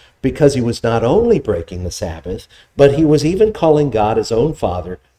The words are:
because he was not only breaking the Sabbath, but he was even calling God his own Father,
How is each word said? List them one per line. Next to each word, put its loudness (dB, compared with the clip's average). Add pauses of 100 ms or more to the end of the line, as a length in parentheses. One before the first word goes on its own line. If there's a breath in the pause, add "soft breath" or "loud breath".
(220 soft breath)
because 2
he -2
was -4
not 0
only 2
breaking -6
the -6
Sabbath, -10 (280 soft breath)
but 6
he 2
was 2
even 2
calling 2
God 0
his -2
own 0
Father, -6 (200)